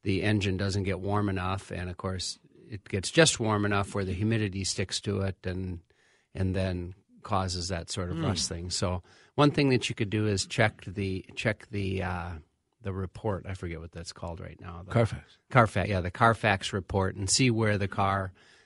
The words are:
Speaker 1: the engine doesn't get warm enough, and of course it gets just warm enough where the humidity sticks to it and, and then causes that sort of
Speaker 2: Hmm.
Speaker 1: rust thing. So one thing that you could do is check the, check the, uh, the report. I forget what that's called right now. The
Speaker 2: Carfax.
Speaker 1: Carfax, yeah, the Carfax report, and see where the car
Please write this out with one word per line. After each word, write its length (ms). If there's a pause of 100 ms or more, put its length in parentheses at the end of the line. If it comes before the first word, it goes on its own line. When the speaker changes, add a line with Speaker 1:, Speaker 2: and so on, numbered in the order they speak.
Speaker 1:
the 200
engine 340
doesn't 260
get 160
warm 300
enough, 420
and 160
of 80
course 440 (320)
it 180
gets 220
just 280
warm 260
enough 280
where 100
the 100
humidity 500
sticks 380
to 200
it 220
and, 360 (540)
and 220
then 400 (260)
causes 460
that 240
sort 180
of 80
Speaker 2:
Hmm. 80
Speaker 1:
rust 240
thing. 220
So 320 (320)
one 160
thing 180
that 200
you 60
could 140
do 160
is 220
check 400
the, 360 (120)
check 340
the, 320
uh, 280 (520)
the 100
report. 560
I 60
forget 260
what 120
that's 200
called 280
right 200
now. 240
The 80
Speaker 2:
Carfax. 460 (140)
Speaker 1:
Carfax, 360
yeah, 140
the 80
Carfax 640
report, 420
and 140
see 220
where 260
the 100
car 460 (320)